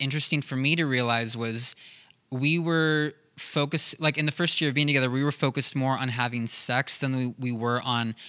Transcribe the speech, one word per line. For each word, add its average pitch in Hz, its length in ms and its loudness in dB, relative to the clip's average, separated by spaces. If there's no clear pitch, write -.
interesting 143 400 0
for 135 160 -8
me 143 200 0
to 165 100 0
realize 117 500 0
was 113 400 0
we 143 280 0
were 156 540 0
focused, - 640 2
like, 151 160 0
in 156 80 -2
the 151 80 0
first - 280 0
year 156 80 0
of 127 60 -2
being 147 120 2
together, 135 240 2
we 131 120 -2
were 147 100 0
focused 139 440 0
more 131 220 0
on 131 100 0
having 120 380 -4
sex - 500 2
than 131 180 -2
we, 127 240 -4
we 127 140 -4
were 120 320 -2
on 117 300 0